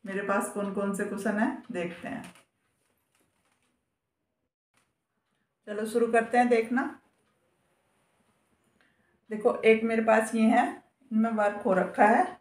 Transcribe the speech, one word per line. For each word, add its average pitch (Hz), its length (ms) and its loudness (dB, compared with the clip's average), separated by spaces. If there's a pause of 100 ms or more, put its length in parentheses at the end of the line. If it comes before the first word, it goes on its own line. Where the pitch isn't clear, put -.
मेरे 196 160 -8
पास 196 280 -4
कौन 202 240 -8
कौन 202 220 -4
से 202 100 -6
कुशन 208 340 -6
हैं, - 320 -4
देखते 180 360 -8
हैं। - 160 -12 (3500)
चलो 208 180 -6
शुरू 226 260 0
करते 226 260 2
हैं। 240 120 4
देखना, 240 340 0 (2500)
देखो, 214 260 0
एक 220 280 4
मेरे 226 200 0
पास 220 320 2
ये 220 120 4
है, 254 180 4 (460)
इनमें 220 220 2
वर्क 208 320 -2
हो 202 80 2
रखा 185 340 2
है। 262 180 4 (160)